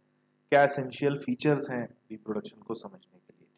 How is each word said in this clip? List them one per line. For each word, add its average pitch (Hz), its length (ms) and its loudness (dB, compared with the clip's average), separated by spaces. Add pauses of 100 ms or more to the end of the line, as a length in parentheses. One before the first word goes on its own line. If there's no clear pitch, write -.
(500)
क्या 143 140 8
essential 139 540 0
features 139 520 0
हैं 120 180 -6 (240)
reproduction 107 500 -10
को 107 120 -8
समझने 98 460 -14
के - 200 -20
लिए, - 80 -20 (100)